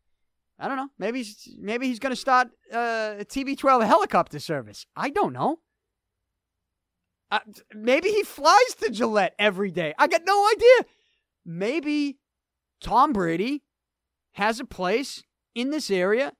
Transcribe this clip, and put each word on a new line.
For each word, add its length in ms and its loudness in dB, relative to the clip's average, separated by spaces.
I 80 -8
don't 100 -6
know. 200 -8
Maybe 220 -6
he's, 400 -14
maybe 280 -6
he's 120 -4
gonna 160 -4
start, 320 2
uh, 460 -4
a 60 -10
T 180 -8
B 120 -6
twelve 280 4
helicopter 560 0
service. 560 -10
I 160 -6
don't 200 -2
know. 280 -4
Uh, 100 -2
maybe 340 0
he 140 0
flies 580 4
to 80 -2
Gillette 480 -2
every 320 0
day. 300 -4
I 80 4
got 180 2
no 240 4
idea. 400 6
Maybe 720 -4
Tom 320 2
Brady 480 -2
has 280 -2
a 60 -12
place 580 -4
in 160 -4
this 220 -4
area 480 0